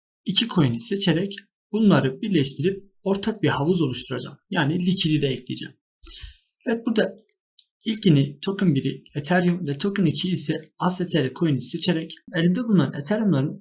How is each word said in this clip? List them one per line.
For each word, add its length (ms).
iki 240
coin'i 320
seçerek 560
bunları 480
birleştirip 680
ortak 400
bir 60
havuz 340
oluşturacağım. 560
Yani 360
likidite 400
ekleyeceğim. 480
Evet, 200
burada 300
ilkini 560
token 340
biri 280
Ethereum 520
ve 120
token 260
iki 260
ise 300
A 120
S 160
T 180
R 100
coin'i 280
seçerek 520
elimde 300
bulunan 280
Ethereum'ların 580